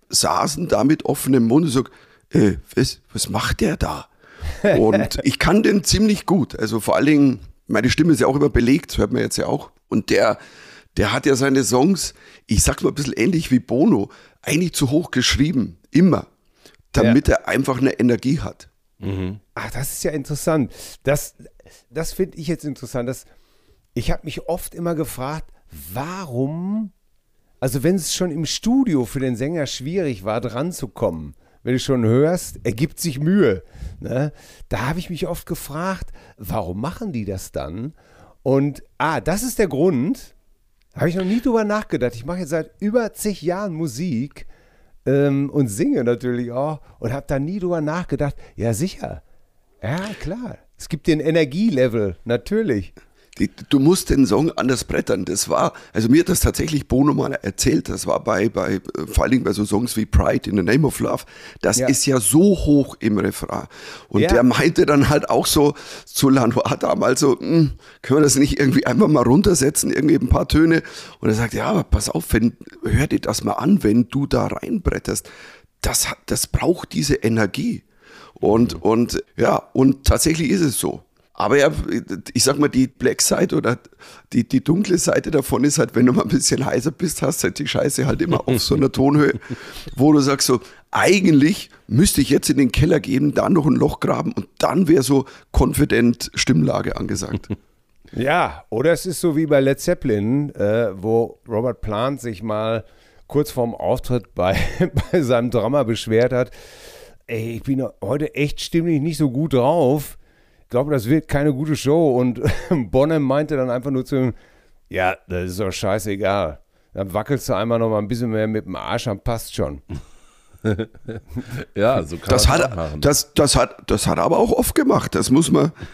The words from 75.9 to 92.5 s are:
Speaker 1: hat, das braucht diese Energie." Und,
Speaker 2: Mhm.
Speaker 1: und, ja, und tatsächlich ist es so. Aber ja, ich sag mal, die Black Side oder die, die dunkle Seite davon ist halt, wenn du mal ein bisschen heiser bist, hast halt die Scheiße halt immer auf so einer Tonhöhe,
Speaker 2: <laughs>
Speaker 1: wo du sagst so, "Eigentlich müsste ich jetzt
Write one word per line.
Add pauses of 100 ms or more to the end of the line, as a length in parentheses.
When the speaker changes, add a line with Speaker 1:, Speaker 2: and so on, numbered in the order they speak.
Speaker 1:
hat,
das
braucht
diese
Energie." (500)
Und,
Speaker 2:
Mhm.
Speaker 1:
und, (120)
ja, (160)
und
tatsächlich
ist
es
so. (280)
Aber
ja, (640)
ich
sag
mal,
die
Black
Side
oder (560)
die,
die
dunkle
Seite
davon
ist
halt,
wenn
du
mal
ein
bisschen
heiser
bist,
hast
halt
die
Scheiße
halt
immer
auf
so
einer
Tonhöhe, (260)
Speaker 2:
<laughs>
Speaker 1:
wo
du
sagst
so, (300)
"Eigentlich (160)
müsste
ich
jetzt